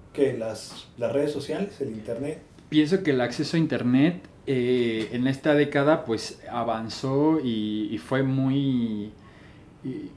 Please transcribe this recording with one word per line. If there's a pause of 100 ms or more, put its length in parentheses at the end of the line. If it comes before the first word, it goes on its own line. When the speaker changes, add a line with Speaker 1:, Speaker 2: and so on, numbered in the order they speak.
(120)
Speaker 1:
¿qué?
Las, (100)
las
redes
sociales,
el
internet. (280)
Speaker 2:
Pienso
que
el
acceso
a
internet, (240)
eh,
en
esta
década,
pues,
avanzó
y,
y
fue
muy... (720)
y